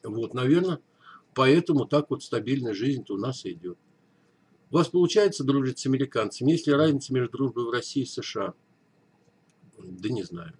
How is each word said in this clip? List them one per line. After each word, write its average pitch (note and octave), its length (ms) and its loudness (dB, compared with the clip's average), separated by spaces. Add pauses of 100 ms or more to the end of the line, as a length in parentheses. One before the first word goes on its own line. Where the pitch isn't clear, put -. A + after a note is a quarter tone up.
Вот, A2+ 300 -8
наверное, D3+ 460 2 (540)
поэтому C#3 520 4
так D3 240 0
вот - 140 -4
стабильная A#2+ 500 -2
жизнь-то A2+ 400 -2
у G2 40 -4
нас C3 280 -6
и F#2 60 -6
идёт. F2 260 -12 (920)
У C3+ 60 2
вас - 100 2
получается F3+ 560 2
дружить C3 360 0
с - 60 -8
американцами? C3 640 0
Есть E3 160 0
ли C#3+ 60 4
разница C#3+ 400 2
между B2 180 0
дружбой B2 340 -2
в A#2 40 -6
России B2 340 -4
и - 20 -4
С - 160 -10
Ш G2+ 260 -6
А? F2 60 -10 (1200)
Да F2+ 320 -10
не A2 140 -2
знаю. E2+ 360 -12